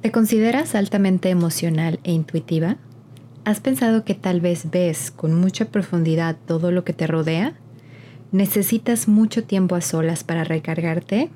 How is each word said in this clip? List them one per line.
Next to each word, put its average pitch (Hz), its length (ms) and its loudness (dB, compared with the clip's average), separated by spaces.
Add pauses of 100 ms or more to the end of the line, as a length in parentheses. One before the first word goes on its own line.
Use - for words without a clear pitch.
¿Te 220 80 0
consideras 233 600 2
altamente 196 560 2
emocional 165 720 0
e 180 80 -2
intuitiva? 165 640 -2 (680)
¿Has 208 140 0
pensado 226 440 2
que 196 100 -2
tal 175 280 -2
vez 165 280 -2
ves 175 400 0
con 160 240 -2
mucha 185 360 0
profundidad 165 680 0 (100)
todo 170 240 0
lo 175 140 0
que 156 80 -4
te 165 140 -2
rodea? 160 480 0 (760)
¿Necesitas 208 760 0
mucho 220 360 4
tiempo 185 320 0
a 170 40 0
solas 165 420 -2
para 165 220 -2
recargarte? 165 920 -2